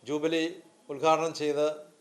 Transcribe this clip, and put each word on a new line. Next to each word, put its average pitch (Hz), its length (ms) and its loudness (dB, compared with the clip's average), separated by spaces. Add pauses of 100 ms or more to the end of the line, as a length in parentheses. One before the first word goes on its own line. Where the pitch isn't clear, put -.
ജൂബിലി 160 520 0 (340)
ഉദ്ഘാടനം 156 440 2
ചെയ്ത് 147 320 0 (340)